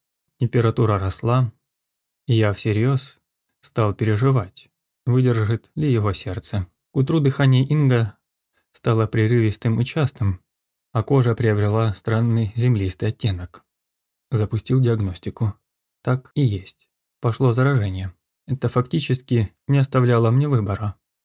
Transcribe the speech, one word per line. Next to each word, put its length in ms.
температура 600
росла, 560
и 80
я 180
всерьез 680
стал 320
переживать, 760
выдержит 680
ли 160
его 220
сердце. 540
К 60
утру 220
дыхание 440
Инга 540
стало 340
прерывистым 760
и 60
частым, 560
а 100
кожа 320
приобрела 600
странный 640
землистый 520
оттенок. 560
Запустил 520
диагностику. 720
Так 320
и 80
есть. 480
Пошло 320
заражение. 580
Это 220
фактически 880
не 120
оставляло 520
мне 160
выбора. 520